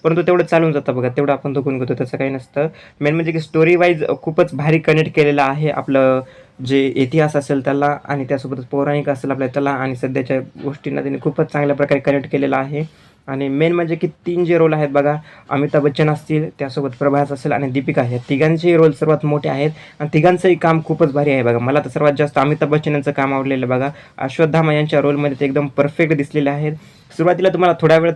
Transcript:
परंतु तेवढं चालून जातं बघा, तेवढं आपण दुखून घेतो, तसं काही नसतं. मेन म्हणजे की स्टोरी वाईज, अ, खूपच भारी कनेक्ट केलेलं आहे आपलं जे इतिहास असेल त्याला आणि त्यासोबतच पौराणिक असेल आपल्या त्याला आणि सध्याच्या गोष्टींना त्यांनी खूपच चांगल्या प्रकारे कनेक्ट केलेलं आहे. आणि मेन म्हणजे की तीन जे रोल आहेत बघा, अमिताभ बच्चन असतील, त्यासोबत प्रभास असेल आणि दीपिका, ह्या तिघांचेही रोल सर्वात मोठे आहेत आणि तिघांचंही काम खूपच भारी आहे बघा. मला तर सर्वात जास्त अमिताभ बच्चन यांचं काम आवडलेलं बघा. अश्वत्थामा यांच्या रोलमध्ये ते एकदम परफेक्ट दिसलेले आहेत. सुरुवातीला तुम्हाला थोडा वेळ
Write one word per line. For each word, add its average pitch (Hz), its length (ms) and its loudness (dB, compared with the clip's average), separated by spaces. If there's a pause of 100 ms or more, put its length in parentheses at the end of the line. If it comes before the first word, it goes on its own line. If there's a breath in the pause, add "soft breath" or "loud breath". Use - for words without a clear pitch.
परंतु 165 180 2
तेवढं 175 220 4
चालून 165 280 2
जातं 143 240 -2
बघा, 127 140 -2
तेवढं 143 240 0
आपण 139 200 -6
दुखून 135 260 -2
घेतो, 127 240 -4
तसं 123 140 -8
काही 135 120 -2
नसतं. 135 380 -4 (340 loud breath)
मेन 147 140 2
म्हणजे 165 160 -2
की 165 80 -2
स्टोरी 160 360 2
वाईज, 175 280 2
अ, - 180 0
खूपच 165 320 0
भारी 156 260 2
कनेक्ट 156 360 0
केलेलं 143 280 4
आहे 147 260 0
आपलं 135 520 2 (440 loud breath)
जे 135 300 0
इतिहास 151 400 0
असेल 139 280 -2
त्याला 143 420 0
आणि 139 180 -4
त्यासोबतच 131 420 -6
पौराणिक 143 440 -2
असेल 135 220 -4
आपल्या 131 160 -2
त्याला 139 240 -2
आणि 131 240 -4
सध्याच्या 131 440 -4
गोष्टींना 139 640 -8
त्यांनी 139 200 -6
खूपच 156 320 -2
चांगल्या 147 220 0
प्रकारे 143 240 0
कनेक्ट 139 320 -2
केलेलं 135 260 0
आहे. 143 560 -8 (140)
आणि 139 220 -6
मेन 156 240 0
म्हणजे 170 220 -2
की 165 120 -2
तीन 175 380 -4
जे 170 120 2
रोल 160 160 2
आहेत 151 160 0
बघा, 143 260 2 (340 loud breath)
अमिताभ 143 340 0
बच्चन 151 260 2
असतील, 151 400 -2
त्यासोबत 139 400 -6 (100)
प्रभास 143 320 0
असेल 143 200 -4
आणि 135 160 -2
दीपिका, 143 360 -2
ह्या 120 160 -4 (100)
तिघांचेही 160 460 2
रोल 160 160 6
सर्वात 151 340 0
मोठे 147 240 -2
आहेत 143 220 -2 (280 loud breath)
आणि 151 140 -6
तिघांचंही 180 420 4
काम 160 300 2
खूपच 160 280 0
भारी 143 180 2
आहे 131 120 2
बघा. 117 160 2
मला 131 200 0
तर 143 100 -2
सर्वात 151 280 2
जास्त 147 200 0
अमिताभ 147 320 2
बच्चन 151 220 0
यांचं 147 200 -2
काम 139 220 -2
आवडलेलं 135 340 -2
बघा. 127 220 0 (280 loud breath)
अश्वत्थामा 156 560 0
यांच्या 151 280 0
रोलमध्ये 143 380 0
ते 143 60 -2
एकदम 143 220 -2
परफेक्ट 151 460 0
दिसलेले 147 360 -2
आहेत. 147 240 -4 (440 soft breath)
सुरुवातीला 180 320 2
तुम्हाला 175 320 2
थोडा 160 160 6
वेळ 165 180 2